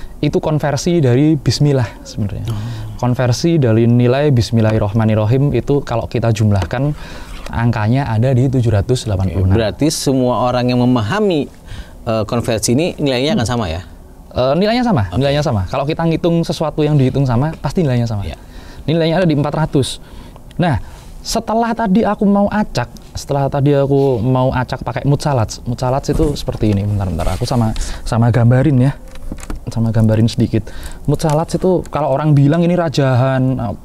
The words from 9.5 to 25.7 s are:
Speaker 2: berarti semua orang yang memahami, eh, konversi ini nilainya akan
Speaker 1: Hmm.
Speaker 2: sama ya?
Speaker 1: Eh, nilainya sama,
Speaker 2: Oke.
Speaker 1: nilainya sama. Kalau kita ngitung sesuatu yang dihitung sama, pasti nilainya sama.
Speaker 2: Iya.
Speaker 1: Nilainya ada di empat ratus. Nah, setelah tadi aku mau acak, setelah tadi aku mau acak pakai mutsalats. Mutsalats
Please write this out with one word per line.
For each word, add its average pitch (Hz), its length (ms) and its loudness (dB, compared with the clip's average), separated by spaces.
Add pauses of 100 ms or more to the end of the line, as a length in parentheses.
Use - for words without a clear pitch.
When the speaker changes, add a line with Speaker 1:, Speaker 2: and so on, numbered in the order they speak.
Speaker 2:
berarti 110 320 0
semua 127 560 0
orang 123 240 0
yang 123 100 2
memahami, 127 680 2 (540)
eh, 110 200 -2
konversi 117 480 -2
ini 156 240 0
nilainya 139 380 0
akan - 80 0
Speaker 1:
Hmm. 101 80 -2
Speaker 2:
sama 120 180 -2
ya? 82 140 -6 (480)
Speaker 1:
Eh, 131 260 0
nilainya 214 300 0
sama, 131 240 0
Speaker 2:
Oke. 85 80 -4
Speaker 1:
nilainya 139 240 2
sama. 117 240 0
Kalau 139 180 -4
kita 160 220 -2
ngitung 165 360 0
sesuatu 156 440 -2
yang 151 100 2
dihitung 135 300 2
sama, 131 300 0
pasti 156 260 -2
nilainya 123 240 2
sama. 107 180 -4
Speaker 2:
Iya. 78 140 -8 (460)
Speaker 1:
Nilainya 160 340 2
ada 190 80 2
di 156 80 4
empat 143 180 0
ratus. 156 460 0 (580)
Nah, 160 220 0 (420)
setelah 226 520 -2
tadi 226 300 2
aku 208 220 0
mau 202 240 4
acak, 202 400 -2 (240)
setelah 139 340 -2
tadi 143 280 2
aku 139 460 2
mau 127 300 2
acak 127 320 -4
pakai 123 220 -6
mutsalats. 135 580 0
Mutsalats 127 460 -4